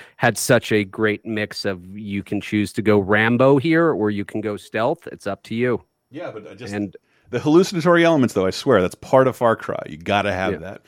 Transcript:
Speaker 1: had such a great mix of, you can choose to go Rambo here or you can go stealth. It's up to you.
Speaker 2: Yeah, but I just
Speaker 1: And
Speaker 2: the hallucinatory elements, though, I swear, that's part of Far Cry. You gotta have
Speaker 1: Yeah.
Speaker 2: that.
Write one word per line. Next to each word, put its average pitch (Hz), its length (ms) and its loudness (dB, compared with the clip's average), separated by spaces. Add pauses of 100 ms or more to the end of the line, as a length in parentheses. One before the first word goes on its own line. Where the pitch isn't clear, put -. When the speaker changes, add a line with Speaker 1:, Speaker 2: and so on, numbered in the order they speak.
(160)
Speaker 1:
had 117 220 -2
such - 340 0
a 104 140 0
great 104 400 -4
mix 107 400 -8
of, 92 200 -8 (120)
you 101 260 -8
can 104 160 -6
choose 104 340 -2
to - 80 -6
go 104 180 4
Rambo 117 580 4
here 160 340 2
or 104 200 0
you 101 120 -4
can - 160 -8
go 104 160 -6
stealth. 113 560 -4
It's - 160 -12
up 98 160 -8
to 113 120 -8
you. 120 280 -2 (260)
Speaker 2:
Yeah, 143 220 -14
but 107 180 -16
I 98 60 -20
just 101 180 -12
Speaker 1:
And 104 220 -6 (360)
Speaker 2:
the 120 80 -2
hallucinatory 170 680 4
elements, 151 280 2
though, 95 120 0
I 95 60 0
swear, 113 300 2
that's 90 140 -2
part 131 320 2
of 120 80 -2
Far 117 220 0
Cry. - 300 -10
You 76 100 -14
gotta 98 340 0
have 92 220 -2
Speaker 1:
Yeah. 82 60 -8
Speaker 2:
that. 90 280 -16